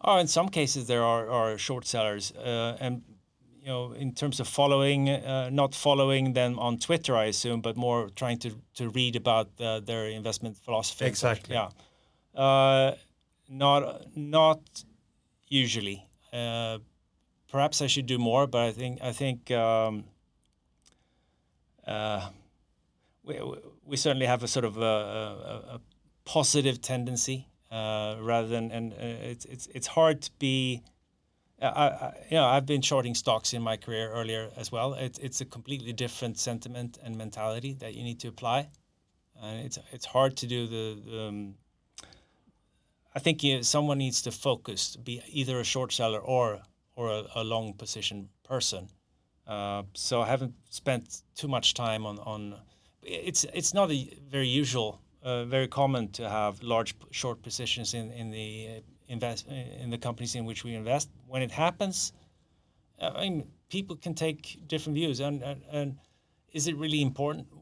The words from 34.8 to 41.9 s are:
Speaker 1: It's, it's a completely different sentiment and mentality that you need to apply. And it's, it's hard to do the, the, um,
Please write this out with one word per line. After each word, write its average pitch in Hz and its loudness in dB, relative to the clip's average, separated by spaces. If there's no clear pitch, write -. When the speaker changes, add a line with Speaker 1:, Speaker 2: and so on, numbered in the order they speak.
Speaker 1:
It's, 131 -8
it's 131 -6
a 127 -6
completely 123 -10
different 117 -4
sentiment 120 -6
and 113 -8
mentality 110 -6
that 110 -10
you 117 -10
need 120 -8
to 123 -10
apply. 127 -2
And 110 -8
it's, 127 -10
it's 127 -12
hard 135 4
to 127 -6
do 120 -4
the, 110 -6
the, 113 -8
um, 104 -8